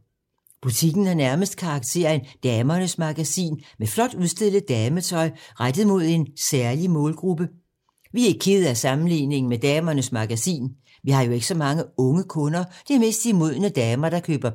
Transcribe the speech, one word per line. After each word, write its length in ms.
Butikken 460
har 60
nærmest 440
karakter 520
af 40
en 80
damernes 540
magasin 640
med 80
flot 260
udstillet 560
dametøj 640
rettet 280
mod 160
en 240
særlig 520
målgruppe. 580
Vi 160
er 100
ked 260
af 120
sammenligningen 720
med 80
damernes 540
magasin. 580
Vi 80
har 100
jo 100
ikke 140
så 100
mange 280
unge 260
kunder. 400
Det 80
er 40
mest 240
de 100
modne 360
damer, 400
der 100
køber 360